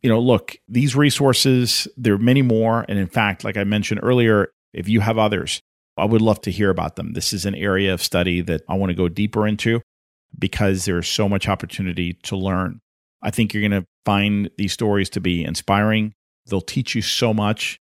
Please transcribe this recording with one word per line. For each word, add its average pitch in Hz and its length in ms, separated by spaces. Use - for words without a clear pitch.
You 127 80
know, 113 100
look, 120 380
these 131 280
resources, 131 1000
there 117 200
are 101 40
many 123 220
more. 113 480
And 101 100
in 95 80
fact, 101 360
like 98 120
I 101 80
mentioned 104 400
earlier, 113 460
if 87 160
you 110 100
have 107 180
others, 107 440
I 82 100
would 110 160
love 110 200
to 101 100
hear 98 180
about 85 280
them. 82 160
This - 180
is 95 140
an 101 100
area 95 380
of 90 100
study 87 380
that 82 260
I 90 80
want 95 140
to 87 60
go 90 120
deeper 104 400
into 113 340
because 95 480
there's 87 220
so 104 220
much 98 180
opportunity 90 640
to - 120
learn. 92 440
I - 100
think 110 220
you're 104 100
gonna 101 220
find 101 540
these 101 160
stories 101 380
to 95 100
be 87 240
inspiring. 107 680
They'll 95 120
teach - 360
you 113 60
so 113 320
much. 104 460